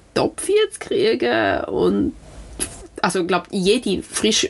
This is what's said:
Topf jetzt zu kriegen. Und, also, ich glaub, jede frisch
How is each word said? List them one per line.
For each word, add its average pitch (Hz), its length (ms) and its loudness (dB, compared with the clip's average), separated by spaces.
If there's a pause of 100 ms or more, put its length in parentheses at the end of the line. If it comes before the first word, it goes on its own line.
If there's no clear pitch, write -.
(140)
Topf - 340 0
jetzt 415 340 2
zu - 60 -10
kriegen. - 760 0
Und, - 480 2 (880)
also, 190 200 0
ich 170 60 -2
glaub, 180 240 0
jede 202 520 0
frisch - 480 0